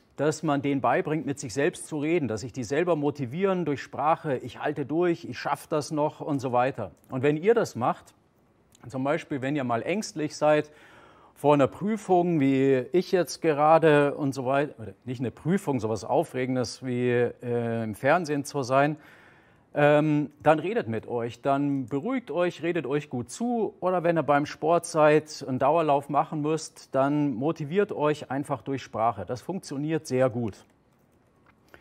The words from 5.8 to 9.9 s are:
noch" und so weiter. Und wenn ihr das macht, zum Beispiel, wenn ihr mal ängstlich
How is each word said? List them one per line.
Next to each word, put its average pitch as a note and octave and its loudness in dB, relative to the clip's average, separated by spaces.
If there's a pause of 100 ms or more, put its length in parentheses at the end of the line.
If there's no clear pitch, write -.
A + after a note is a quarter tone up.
noch" D3+ -2
und C#3+ -2
so B2+ -4
weiter. B2 0 (180)
Und C3 -4
wenn D3+ 2
ihr G3 4
das G#3+ 0
macht, C#3 -4 (760)
zum C3 -6
Beispiel, D3+ -2
wenn C#3 -2
ihr C3+ -2
mal A#2 0
ängstlich D#3 -6